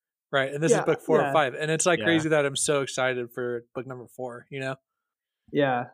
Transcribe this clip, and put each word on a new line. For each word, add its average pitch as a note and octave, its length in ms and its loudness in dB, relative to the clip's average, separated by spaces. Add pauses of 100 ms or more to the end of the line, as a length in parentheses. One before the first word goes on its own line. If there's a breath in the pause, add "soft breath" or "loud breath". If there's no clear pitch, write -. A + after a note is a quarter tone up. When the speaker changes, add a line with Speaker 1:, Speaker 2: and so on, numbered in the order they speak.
(300)
Speaker 1:
right? C#3 220 0
And C#3+ 100 -6
this E3+ 100 4
Speaker 2:
Yeah, G3 80 4
Speaker 1:
is - 40 -2
book D#3 160 0
four D#3 200 2
Speaker 2:
yeah. C#3+ 100 0
Speaker 1:
or - 20 -2
five. C#3 220 2
And D3+ 160 -4
it's, D#3+ 160 0
like, E3+ 120 4
Speaker 3:
Yeah. G#2+ 60 -6
Speaker 1:
crazy D#3+ 240 2
that D3+ 160 4
I'm C#3 120 -4
so C#3+ 260 0
excited B2+ 480 -2
for A#2+ 340 -6 (100)
book B2 120 -8
number B2 200 -14
four, A#2+ 440 -14
you C#3 100 -8
know? C3+ 160 -6 (760)
Speaker 2:
Yeah. C3 440 0